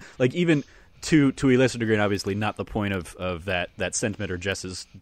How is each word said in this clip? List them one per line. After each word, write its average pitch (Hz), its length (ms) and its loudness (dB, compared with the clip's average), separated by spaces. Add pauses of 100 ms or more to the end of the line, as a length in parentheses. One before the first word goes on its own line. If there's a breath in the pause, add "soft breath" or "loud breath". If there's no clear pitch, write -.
(180 loud breath)
like, 131 160 2
even 165 300 2 (380 soft breath)
to, 143 300 4
to 135 180 2
a 123 60 6
lesser 123 220 2
degree, 110 160 0
and 107 80 2
obviously 101 320 0
not 104 220 -2
the 101 80 -6
point 101 300 -2
of, 87 220 -6
of 90 280 -6
that, 90 320 -2
that 90 180 -4
sentiment 104 380 -4
or 87 60 -4
Jess's 92 480 -6 (160)